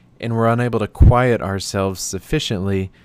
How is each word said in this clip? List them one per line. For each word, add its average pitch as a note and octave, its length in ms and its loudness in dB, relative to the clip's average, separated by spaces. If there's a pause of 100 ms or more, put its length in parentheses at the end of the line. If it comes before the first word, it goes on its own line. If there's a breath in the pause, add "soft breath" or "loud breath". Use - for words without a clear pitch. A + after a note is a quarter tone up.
(200 soft breath)
and A#2 140 -6
we're A2+ 140 2
unable A#2 320 0
to G#2 80 -2
quiet A#2+ 520 4
ourselves F#2+ 600 -4
sufficiently G2 920 -4 (140 soft breath)